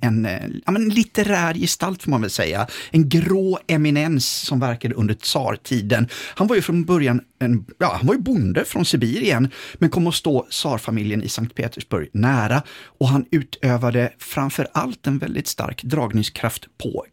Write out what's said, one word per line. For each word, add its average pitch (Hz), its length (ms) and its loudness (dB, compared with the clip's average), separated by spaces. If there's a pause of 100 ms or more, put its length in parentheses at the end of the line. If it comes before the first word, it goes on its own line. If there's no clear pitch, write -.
en, 110 260 2
eh, 92 140 -4 (260)
ja, - 60 2
men 220 160 2
litterär 202 680 2
gestalt, 180 480 -2
får - 80 -4
man 127 100 2
väl 104 100 -2
säga. 98 360 -2 (240)
En 160 180 6
grå 185 580 2
eminens 151 600 2
som - 340 -2
verkade 120 340 -2
under 107 200 2
tsartiden. 117 920 0 (260)
Han 196 120 2
var 226 100 2
ju 180 60 4
från 170 220 0
början 143 360 2 (180)
en, 117 260 2 (140)
ja, 139 200 0
han 127 80 2
var 202 80 4
ju 277 60 0
bonde 165 440 0
från - 200 -2
Sibirien, 135 680 2 (240)
men 160 160 2
kom 175 160 2
att 170 80 0
stå 143 360 0
tsarfamiljen 107 720 -2
i 123 60 -6
Sankt - 260 -4
Petersburg - 580 -4
nära. 120 500 2 (360)
Och 127 100 2
han 135 220 2
utövade 123 880 0
framför - 540 -4
allt - 340 -4
en 139 120 0
väldigt - 280 -4
stark - 360 -6
dragningskraft 113 840 -2 (160)
på - 300 -6